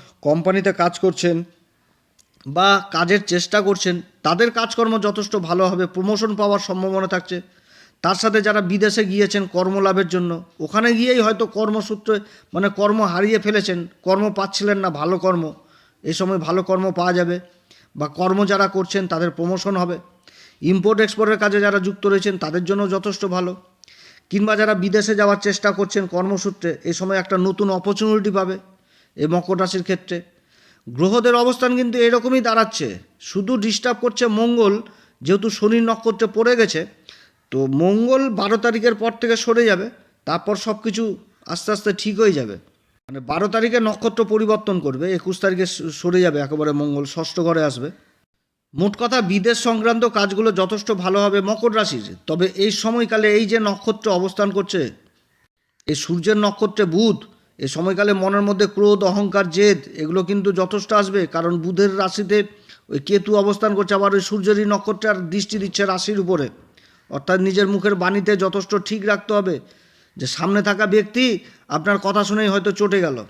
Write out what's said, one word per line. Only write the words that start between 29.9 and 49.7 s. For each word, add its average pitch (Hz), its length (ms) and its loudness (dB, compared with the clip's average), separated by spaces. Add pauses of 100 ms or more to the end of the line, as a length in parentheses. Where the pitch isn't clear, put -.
গ্রহদের 202 460 2
অবস্থান 247 420 2
কিন্তু 247 220 0
এরকমই 240 420 2
দাঁড়াচ্ছে, 220 580 -2 (220)
শুধু 202 360 -4
ডিস্টার্ব 226 440 -2
করছে 247 260 0
মঙ্গল, 226 560 2 (400)
যেহেতু 196 280 0
শনির 220 320 2
নক্ষত্রে 226 520 0
পড়ে 233 220 2
গেছে। 190 300 0 (640)
তো 135 160 0
মঙ্গল 220 640 2
বারো 202 280 -2
তারিখের 226 380 0
পর 220 160 -4 (100)
থেকে 226 160 0
সরে 226 280 2
যাবে, 208 260 2 (340)
তারপর 170 320 -2
সব 208 260 -6
কিছু 220 340 -4 (300)
আস্তে 175 260 -4
আস্তে 208 200 0
ঠিক 202 280 -4
হয়ে 214 120 6
যাবে। 110 260 -4 (500)
মানে 135 120 -12
বারো 160 280 -2
তারিখে 226 320 0
নক্ষত্র 220 440 0
পরিবর্তন 214 560 0
করবে, 147 340 -2
একুশ 180 260 -4
তারিখে 190 260 0
স-, - 160 -8 (100)
সরে 175 280 0
যাবে 156 200 2
একেবারে 151 320 -2
মঙ্গল, 143 320 -2
ষষ্ঠ 160 360 -6
ঘরে 165 240 2
আসবে। 135 260 -4 (840)
মোট 196 240 0
কথা, 240 220 0
বিদেশ 202 380 2
সংক্রান্ত 226 460 0